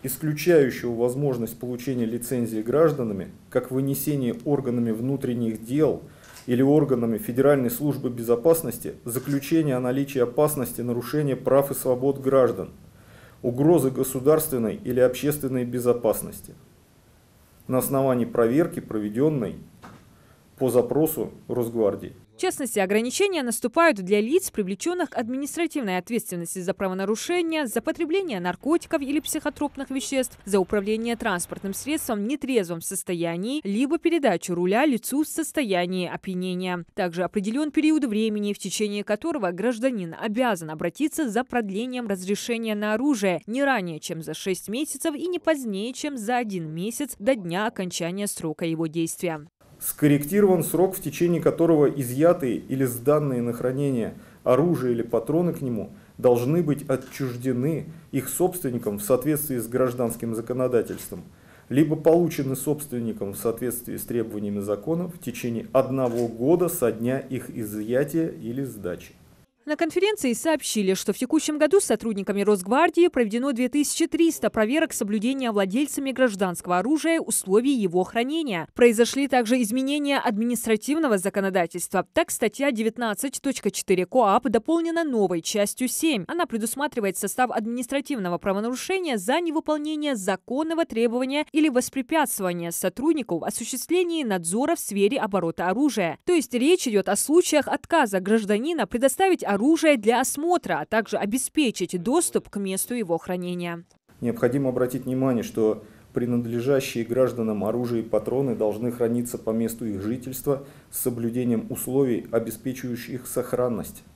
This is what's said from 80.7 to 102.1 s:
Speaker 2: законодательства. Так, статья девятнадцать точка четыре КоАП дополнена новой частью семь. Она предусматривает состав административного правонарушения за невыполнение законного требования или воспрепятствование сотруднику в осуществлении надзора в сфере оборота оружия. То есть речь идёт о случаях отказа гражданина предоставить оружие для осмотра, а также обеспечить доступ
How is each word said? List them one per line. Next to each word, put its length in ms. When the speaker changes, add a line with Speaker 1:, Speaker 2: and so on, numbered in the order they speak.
Speaker 2:
законодательства. 920
Так, 180
статья 400
девятнадцать 720
точка 260
четыре 380
КоАП 420
дополнена 540
новой 400
частью 440
семь. 400
Она 200
предусматривает 720
состав 340
административного 880
правонарушения 800
за 220
невыполнение 760
законного 680
требования 680
или 180
воспрепятствование 1000
сотруднику 680
в 60
осуществлении 800
надзора 520
в 40
сфере 400
оборота 500
оружия. 560
То 80
есть 220
речь 320
идёт 200
о 80
случаях 520
отказа 520
гражданина 680
предоставить 560
оружие 540
для 240
осмотра, 580
а 60
также 320
обеспечить 840
доступ 460